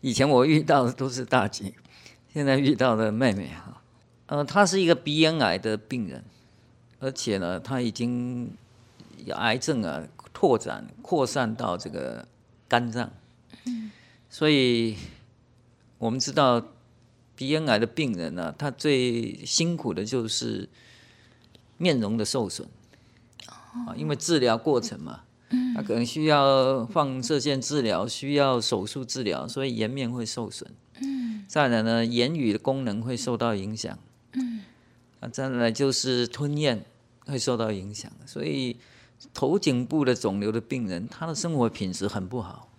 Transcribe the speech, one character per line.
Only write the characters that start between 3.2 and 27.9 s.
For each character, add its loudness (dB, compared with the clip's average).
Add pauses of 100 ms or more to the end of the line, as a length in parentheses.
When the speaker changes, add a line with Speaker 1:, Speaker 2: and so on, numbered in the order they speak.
Speaker 1:
妹 -4
哈。 -16 (440)
呃， -2
她 6
是 2
一 4
个 8
鼻 -2
咽 4
癌 4
的 -2
病 -6
人， -14 (760)
而 -4
且 -2
呢， -4
她 -4
已 -2
经 -4 (800)
癌 0
症 -2
啊 -6 (300)
拓 4
展、 -8 (160)
扩 0
散 -2
到 -4
这 -10
个 -10 (420)
肝 2
脏。 -6 (540)
Speaker 2:
嗯。 -8 (380)
Speaker 1:
所 0
以 4 (1000)
我 -2
们 -2
知 -4
道 4 (720)
鼻 -6
咽 0
癌 4
的 2
病 -2
人 -6
呢， -6
他 -4
最 0
辛 0
苦 -4
的 -4
就 -2
是 -4 (1080)
面 2
容 0
的 0
受 -2
损。 -12 (800)
Speaker 2:
哦。 -14
Speaker 1:
啊， -10
因 -4
为 0
治 2
疗 6
过 4
程 -10
嘛， -14 (300)
Speaker 2:
嗯。 0
Speaker 1:
他 -4
可 -2
能 2
需 -2
要 4
放 0
射 0
线 0
治 -2
疗， 2